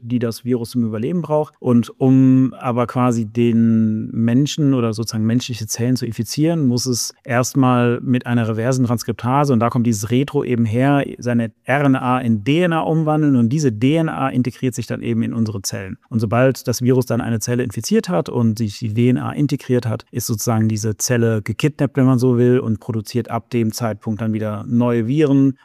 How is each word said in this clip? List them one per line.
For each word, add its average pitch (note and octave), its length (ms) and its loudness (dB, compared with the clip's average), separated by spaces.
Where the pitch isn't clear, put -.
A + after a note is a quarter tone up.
die A#2+ 160 -2
das A#2 260 -6
Virus A#2 240 -2
zum B2 140 -2
Überleben A#2+ 400 -4
braucht. D3+ 340 -2
Und A#2+ 420 0
um C3 540 6
aber A#2+ 320 -2
quasi A#2+ 400 0
den A2+ 880 2
Menschen C3+ 640 2
oder A#2 180 0
sozusagen A2 320 -4
menschliche A#2 400 -2
Zellen B2 300 -2
zu B2 100 -4
infizieren, C#3+ 640 -2
muss A#2+ 180 0
es B2 380 -4
erstmal B2 760 2
mit B2+ 260 -2
einer A#2+ 200 0
reversen A#2+ 380 0
Transkriptase, B2 680 0
und A2+ 60 4
da A#2 120 2
kommt A#2+ 160 0
dieses G#2+ 240 -2
Retro C#3 320 0
eben A#2 220 0
her, C3+ 380 2
seine A#2 340 -2
R C#3+ 200 0
N C3+ 120 2
A B2+ 240 0
in A2+ 240 0
D D3 180 2
N F3 120 0
A D#3+ 80 0
umwandeln, D3+ 560 2
und A#2 120 4
diese C#3+ 220 0
D B2+ 240 0
N E3 120 0
A C3+ 220 -4
integriert B2+ 460 -2
sich B2 100 -6
dann A2+ 160 -8
eben A#2 220 -2
in A2+ 100 -4
unsere G#2+ 300 -4
Zellen. G2 340 -8
Und A2+ 100 -2
sobald A#2+ 480 0
das B2+ 160 -2
Virus B2 240 2
dann A#2 140 -2
eine A2+ 180 -4
Zelle B2 240 -2
infiziert G3 440 -2
hat F3 220 -2
und A2+ 300 0
sich G#2+ 180 -4
die G#2+ 160 -6
D A#2+ 160 2
N B2+ 80 2
A A#2+ 140 -4
integriert B2+ 560 -2
hat, A2+ 240 -6
ist - 160 -6
sozusagen A2 400 0
diese G#2+ 300 -2
Zelle A2+ 440 0
gekidnappt, C#3+ 560 -2
wenn C3 80 4
man C3 140 4
so B2 180 4
will, B2 220 4
und A2 200 -2
produziert A2 520 -6
ab A2+ 180 -8
dem A2+ 220 0
Zeitpunkt A2 500 -6
dann A2 120 -2
wieder G#2+ 340 -4
neue A#2+ 400 2
Viren C#3 580 2